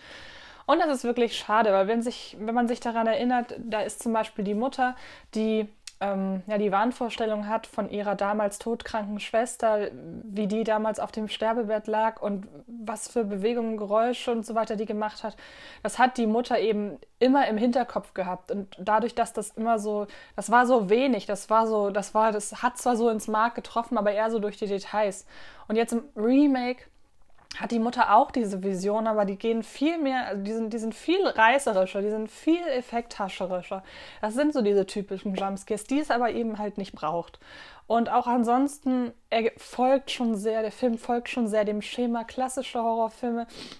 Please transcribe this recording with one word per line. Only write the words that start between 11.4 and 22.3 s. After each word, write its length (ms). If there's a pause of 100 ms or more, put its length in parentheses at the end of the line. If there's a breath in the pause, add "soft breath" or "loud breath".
lag 340
und 280 (180)
was 420
für 160
Bewegungen, 520
Geräusche 560
und 120
so 100
weiter 220
die 100
gemacht 360
hat. 140 (480 loud breath)
Das 140
hat 200
die 80
Mutter 320
eben 400 (200)
immer 300
im 80
Hinterkopf 580
gehabt. 360
Und 280
dadurch, 360
dass 180
das 180
immer 280
so, 280 (300 loud breath)
das 140
war 160
so 240
wenig, 360
das 240
war 160
so, 240
das 240
war, 180